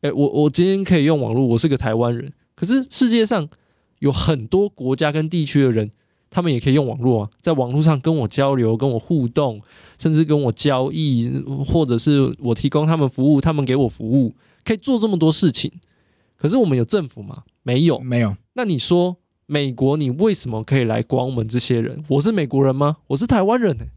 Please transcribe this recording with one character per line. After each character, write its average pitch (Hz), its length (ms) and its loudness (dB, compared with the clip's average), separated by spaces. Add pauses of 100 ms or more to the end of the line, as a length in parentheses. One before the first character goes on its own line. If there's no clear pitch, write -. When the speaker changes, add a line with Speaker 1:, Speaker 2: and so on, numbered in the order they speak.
Speaker 1:
哎， 143 100 -2
我， 139 180 0
我 147 200 2
今 175 160 0
天 196 180 0
可 180 140 2
以 143 80 2
用 156 140 2
网 113 140 -4
络， 131 120 2
我 117 120 2
是 160 100 0
个 139 100 2
台 110 160 -2
湾 120 220 0
人。 139 160 -10 (220)
可 - 120 -6
是 254 240 0
世 247 200 2
界 226 160 2
上 202 220 -2 (520)
有 143 120 2
很 131 360 -2
多 202 220 2
国 131 260 -4
家 151 160 0
跟 156 180 -2
地 165 160 -2
区 139 180 2
的 131 80 4
人， 110 200 -2 (380)
他 - 120 -4
们 170 120 0
也 120 60 0
可 139 100 -2
以 131 40 4
用 143 140 2
网 113 120 -6
络 120 240 2
啊， 104 60 -8 (120)
在 170 120 -2
网 127 180 -2
络 143 100 0
上 156 180 4
跟 160 160 0
我 123 120 -2
交 139 280 0
流、 113 220 2
跟 131 120 0
我 117 100 -2
互 139 280 -2
动， 120 320 -2 (400)
甚 160 140 0
至 156 100 4
跟 151 200 2
我 120 80 0
交 131 400 0
易， 135 380 0 (380)
或 165 180 2
者 120 120 0
是 135 420 2
我 117 160 -2
提 - 140 -2
供 151 160 0
他 165 100 2
们 143 140 0
服 135 240 2
务， 139 80 2
他 160 100 0
们 147 140 -2
给 127 100 0
我 135 140 0
服 - 180 -12
务， 123 260 2 (300)
可 226 100 -2
以 214 40 -2
做 254 200 -2
这 220 100 0
么 202 100 0
多 160 140 4
事 156 200 2
情。 - 200 -6 (680)
可 151 100 -4
是 180 80 0
我 254 100 4
们 139 120 2
有 117 80 2
政 170 240 -2
府 - 120 -18
吗？ - 220 -16 (200)
没 127 200 2
有。 165 160 2
Speaker 2:
没 123 200 -2
有。 107 160 0 (180)
Speaker 1:
那 254 120 -4
你 180 120 -2
说 175 400 0 (300)
美 147 240 -2
国， 135 260 0
你 147 140 -2
为 190 220 0
什 - 160 -6
么 110 140 -6
可 135 140 0
以 131 60 4
来 113 180 0
管 127 240 -2
我 131 60 -6
们 113 160 -2
这 113 100 -2
些 123 240 0
人？ 147 280 -6
我 139 120 2
是 196 100 0
美 185 140 0
国 135 180 0
人 135 120 2
吗？ 143 220 0 (100)
我 135 100 -4
是 202 80 -2
台 233 160 2
湾 220 180 2
人 196 200 0
欸 - 180 -12